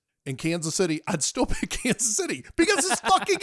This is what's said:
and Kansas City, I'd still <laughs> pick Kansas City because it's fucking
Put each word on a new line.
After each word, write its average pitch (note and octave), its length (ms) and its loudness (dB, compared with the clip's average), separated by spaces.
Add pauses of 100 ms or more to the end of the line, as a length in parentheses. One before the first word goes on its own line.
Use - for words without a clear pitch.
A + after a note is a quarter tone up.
(240)
and C3+ 140 -6
Kansas D#3+ 360 -2
City, D#3+ 320 0
I'd E3+ 160 0
still - 240 0
<laughs> - 0 -
pick - 220 0
Kansas - 480 -2
City A#3 260 -4 (140)
because F4+ 340 2
it's A#3 100 0
fucking E4+ 420 2